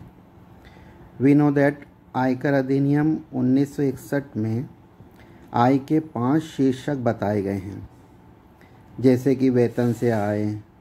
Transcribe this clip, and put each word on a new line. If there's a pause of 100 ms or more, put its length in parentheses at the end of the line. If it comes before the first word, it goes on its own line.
(1200)
We
know
that (320)
आयकर
अधिनियम (180)
उन्नीस
सौ
इकसठ
में (880)
आय
के
पांच
शीर्षक
बताए
गए
हैं, (1120)
जैसे
कि
वेतन
से
आय, (220)